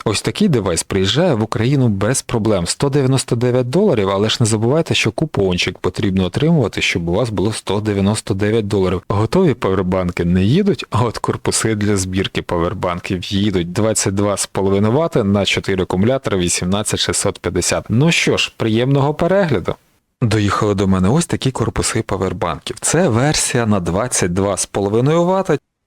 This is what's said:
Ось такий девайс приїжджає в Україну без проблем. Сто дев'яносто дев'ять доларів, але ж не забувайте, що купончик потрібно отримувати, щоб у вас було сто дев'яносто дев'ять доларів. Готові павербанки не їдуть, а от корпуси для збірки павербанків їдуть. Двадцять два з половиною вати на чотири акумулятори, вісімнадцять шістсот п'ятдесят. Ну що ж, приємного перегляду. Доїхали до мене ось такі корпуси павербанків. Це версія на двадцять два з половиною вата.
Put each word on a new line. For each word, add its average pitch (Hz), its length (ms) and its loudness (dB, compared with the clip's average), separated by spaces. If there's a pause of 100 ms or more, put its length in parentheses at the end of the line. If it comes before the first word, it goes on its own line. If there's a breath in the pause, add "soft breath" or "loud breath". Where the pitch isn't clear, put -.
Ось 107 160 0
такий - 260 0
девайс 98 360 0
приїжджає 107 500 0
в 110 100 0
Україну 123 440 0
без 104 340 0
проблем. 104 460 0
Сто - 220 -2
дев'яносто 135 460 0
дев'ять 123 340 0
доларів, 135 400 2
але 101 200 2
ж - 100 -2
не 123 60 4
забувайте, 117 480 0
що - 180 0
купончик 95 680 -2
потрібно 95 480 0
отримувати, 123 560 0
щоб 85 280 -2
у 85 40 0
вас 117 160 0
було 107 240 -2
сто - 260 -4
дев'яносто 104 540 0
дев'ять 104 340 0
доларів. 92 420 0
Готові 117 440 2
павербанки 92 720 0
не 90 180 2
їдуть, 165 460 2
а 113 140 0
от 113 140 -2
корпуси - 580 -2
для 104 220 0
збірки 92 440 -2
павербанків 90 920 -4
їдуть. 95 380 0
Двадцять 104 440 0
два 101 220 0
з - 80 -4
половиною 101 480 0
вати 156 300 0
на 101 220 2
чотири 95 380 -2
акумулятори, 104 540 0
вісімнадцять 92 640 -2
шістсот - 400 -2
п'ятдесят. 87 500 -2
Ну 135 220 2
що - 260 0
ж, - 200 -4
приємного 131 560 2
перегляду. 165 600 0 (460)
Доїхали 104 540 2
до 98 120 0
мене 95 220 2
ось 160 160 2
такі - 260 -2
корпуси - 500 -2
павербанків. 92 800 -4
Це 175 280 2
версія 123 560 0
на 104 140 2
двадцять 90 540 -2
два 95 240 0
з - 80 -4
половиною 120 580 2
вата. 185 340 0 (300)